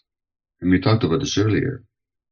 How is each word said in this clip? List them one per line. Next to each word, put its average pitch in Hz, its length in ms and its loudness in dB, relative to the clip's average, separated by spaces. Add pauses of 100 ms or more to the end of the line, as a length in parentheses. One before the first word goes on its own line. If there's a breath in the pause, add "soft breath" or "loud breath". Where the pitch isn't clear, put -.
(600)
and 90 100 0
we 92 80 4
talked 110 240 2
about 80 160 0
this - 180 -6
earlier, 101 460 -2 (480)